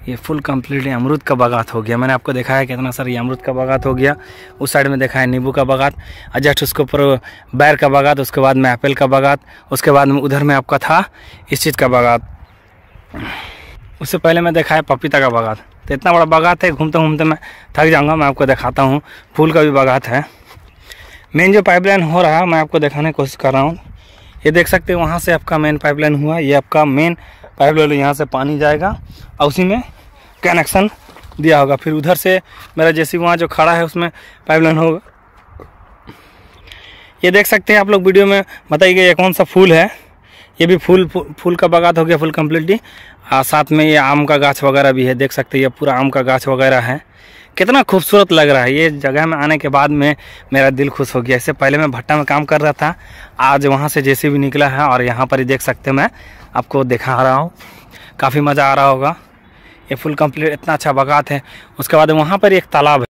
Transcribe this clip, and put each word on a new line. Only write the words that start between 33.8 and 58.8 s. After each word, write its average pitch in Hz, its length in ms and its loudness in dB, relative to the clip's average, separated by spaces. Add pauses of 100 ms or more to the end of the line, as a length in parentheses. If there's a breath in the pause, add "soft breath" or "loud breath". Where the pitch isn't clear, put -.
उसमें 170 240 -6 (380 loud breath)
pipeline 160 300 2
होगा। 165 220 0 (2250 loud breath)
ये 180 80 2
देख 202 140 2
सकते 214 280 0
हैं 208 60 6
आप 196 100 0
लोग 196 140 2
video 190 220 4
में, 196 180 0 (280 loud breath)
बताइए 185 360 4
ये 175 60 6
कौन 180 200 0
सा 190 100 0
फूल 185 300 4
है। 170 340 0 (540 soft breath)
ये 165 60 2
भी 180 100 2
फूल, 185 300 2
फू-, 160 260 -10
फूल 175 220 -4
का 175 120 0
बागात 170 300 2
हो 160 80 0
गया 165 120 0
full 156 140 -2
कंप्लीटली। 160 480 -2 (540 loud breath)
और 135 100 2
साथ 151 280 0
में 156 140 2
ये 156 100 2
आम 143 300 2
का 147 120 0
गाछ 139 260 0
वगैरह 139 280 2
भी 131 140 0
है, 127 100 0
देख 135 160 -2
सकते - 260 -4
हैं, 135 60 2
ये 131 60 0
पूरा 139 240 -2
आम 135 160 0
का 131 120 -2
गाछ 131 260 -2
वगैरह 131 320 2
है। 123 220 -6 (560 loud breath)
कितना 233 260 2
खूबसूरत 196 480 2
लग 156 180 4
रहा 135 120 4
है। 127 120 0
ये 156 160 2
जगह 143 360 -2
में 160 120 -2
आने 151 200 0
के 143 120 -6
बाद 143 200 2
में 147 260 0 (380 loud breath)
मेरा 135 160 4
दिल 139 200 -2
खुश 135 260 -6
हो 127 60 -2
गया। 123 160 -2
इससे 139 160 -4
पहले 139 240 0
मैं 151 140 0
भट्टा 120 240 -4
में 147 100 -2
काम 147 200 -2
कर 151 160 0
रहा 151 100 0
था, 156 240 -4 (440 loud breath)
आज 139 260 2
वहाँ 139 220 0
से 147 140 -2
जेसीबी 139 360 0
निकला 139 300 0
है 135 160 -2
और 151 180 0
यहाँ 123 240 -2
पर 131 140 -2
ही 127 60 -2
देख 127 160 -2
सकते - 280 -6
हैं, 135 80 0
मैं 160 120 0 (460 loud breath)
आपको 135 280 -4
दिखा 127 400 -2
रहा 131 100 2
हूँ। 156 180 -2 (680 loud breath)
काफ़ी 135 220 0
मज़ा 143 300 2
आ - 20 2
रहा 139 120 2